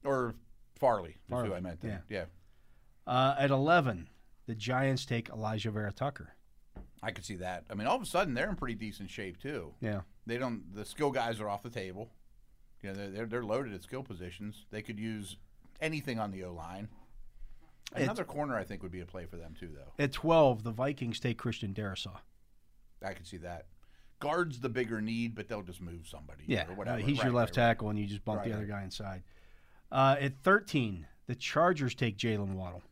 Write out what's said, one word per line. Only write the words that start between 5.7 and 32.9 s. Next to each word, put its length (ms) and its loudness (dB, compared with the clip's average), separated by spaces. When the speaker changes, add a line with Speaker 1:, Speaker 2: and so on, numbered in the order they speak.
Speaker 2:
Vera 220 -2
Tucker. 420 -6
Speaker 1:
I 100 -4
could 120 -10
see 120 -6
that. 340 -6
I 40 -6
mean, 120 -2
all 100 4
of 60 -4
a 40 -8
sudden, 280 2
they're 160 0
in 60 -2
pretty 180 -4
decent 360 -8
shape, 300 -8
too. 400 -8
Speaker 2:
Yeah. 200 -2
Speaker 1:
They 100 -4
don't, 380 -4
the 100 -8
skill 280 0
guys 280 0
are 80 -2
off 140 -2
the 80 -8
table. 400 -8
You 80 -6
know, 60 -6
they're, 140 -6
they're, 160 -6
they're 180 -2
loaded 280 0
at 100 -8
skill 200 -8
positions. 680 -10
They 120 -6
could 160 -6
use 380 -6
anything 380 -2
on 140 -2
the 120 -8
O-line. 440 -8
Speaker 2:
At 80 0
Speaker 1:
Another 220 0
corner, 320 -2
I 80 0
think, 180 -8
would 100 -6
be 80 -8
a 60 -8
play 200 -8
for 100 -10
them, 220 -10
too, 160 -10
though. 180 -14
Speaker 2:
At 100 2
twelve, 520 8
the 80 -2
Vikings 480 -2
take 180 0
Christian 340 -4
Darrisaw. 440 -6
Speaker 1:
I 100 -4
could 120 -12
see 120 -10
that. 280 -10
Guard's 400 0
the 80 0
bigger 320 0
need, 360 0
but 120 -6
they'll 140 -4
just 180 -12
move 280 -10
somebody 380 -14
Speaker 2:
Yeah. 220 2
Speaker 1:
or 60 -8
whatever. 240 -2
Speaker 2:
Uh, 20 -2
he's 180 2
your 80 4
Speaker 1:
Right, 80 4
Speaker 2:
left 220 4
Speaker 1:
right, 60 6
right. 80 10
Speaker 2:
tackle, 200 2
and 80 0
you 80 0
just 180 -4
bump 160 0
Speaker 1:
Right, 80 -2
Speaker 2:
the 60 0
other 100 -2
Speaker 1:
right. 80 -4
Speaker 2:
guy 100 -4
inside. 400 -6
Uh, 280 8
at 220 -2
thirteen, 640 4
the 80 0
Chargers 580 4
take 240 2
Jaylen 360 2
Waddle. 380 -6